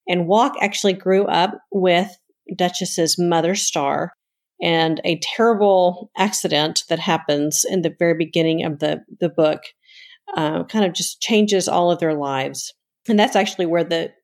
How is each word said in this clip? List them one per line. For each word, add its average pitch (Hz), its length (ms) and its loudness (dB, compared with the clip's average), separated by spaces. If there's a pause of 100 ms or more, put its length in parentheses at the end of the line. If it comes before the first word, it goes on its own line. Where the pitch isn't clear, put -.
And 180 200 0
Walk 233 340 2
actually 202 320 0
grew 190 320 0
up 175 260 2 (220)
with 185 420 2 (400)
Duchess's 175 640 -2
mother, 170 340 2
Star, 151 600 -2 (480)
and 160 420 2
a 165 180 -2
terrible 196 920 2
accident 165 720 -2
that 165 120 -2
happens 156 720 0
in 185 120 0
the 160 180 -2
very 170 140 2
beginning 165 500 0
of 151 160 -6
the, 156 220 -2 (180)
the 175 80 0
book, 160 360 0 (760)
uh, 170 280 -2
kind 214 200 0
of 175 80 -2
just - 280 -8
changes 208 460 2
all 175 240 2
of 170 80 -2
their 160 140 0
lives. 139 600 -6 (360)
And 208 100 4
that's - 160 2
actually 190 300 0
where 170 180 2
the, 165 300 -4 (100)